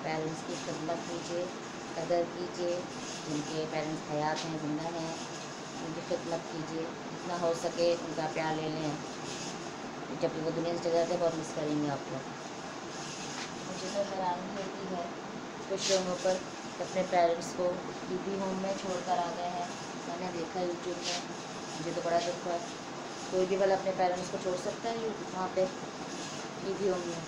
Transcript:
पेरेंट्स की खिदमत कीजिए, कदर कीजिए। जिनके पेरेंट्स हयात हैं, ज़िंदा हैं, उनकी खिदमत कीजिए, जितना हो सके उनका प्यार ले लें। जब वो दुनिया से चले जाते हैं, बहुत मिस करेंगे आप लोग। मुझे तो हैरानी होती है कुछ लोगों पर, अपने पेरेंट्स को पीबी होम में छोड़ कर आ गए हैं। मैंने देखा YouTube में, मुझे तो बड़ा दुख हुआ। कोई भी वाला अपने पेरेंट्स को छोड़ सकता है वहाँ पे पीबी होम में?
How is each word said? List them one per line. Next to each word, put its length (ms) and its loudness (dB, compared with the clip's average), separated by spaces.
पेरेंट्स 440 -2
की 80 -4
खिदमत 420 -2
कीजिए, 380 -2
कदर 400 4
कीजिए। 400 0
जिनके 420 0
पेरेंट्स 400 0
हयात 280 2
हैं, 200 -2
ज़िंदा 380 0
हैं, 160 -2
उनकी 240 -4
खिदमत 420 0
कीजिए, 320 -2
जितना 300 -2
हो 140 6
सके 320 4
उनका 380 0
प्यार 220 2
ले 200 0
लें। 180 0
जब 220 0
वो 80 2
दुनिया 240 0
से 80 0
चले 100 4
जाते 200 6
हैं, 60 2
बहुत 160 4
मिस 200 -4
करेंगे 340 2
आप 240 -2
लोग। 100 -4
मुझे 260 -4
तो 140 4
हैरानी 460 0
होती 360 -4
है 120 0
कुछ 120 0
लोगों 320 6
पर, 160 6
अपने 160 0
पेरेंट्स 460 6
को 80 4
पीबी 320 0
होम 240 0
में 140 2
छोड़ 200 -2
कर 120 4
आ 180 2
गए 180 0
हैं। 120 0
मैंने 200 -2
देखा 220 -2
YouTube 360 -2
में, 140 0
मुझे 140 -2
तो 160 0
बड़ा 180 8
दुख 200 0
हुआ। 120 2
कोई 140 6
भी 120 4
वाला 180 8
अपने 160 2
पेरेंट्स 300 4
को 120 -2
छोड़ 160 2
सकता 300 -2
है 60 0
वहाँ 220 0
पे 100 6
पीबी 1200 -2
होम 180 2
में? 200 -2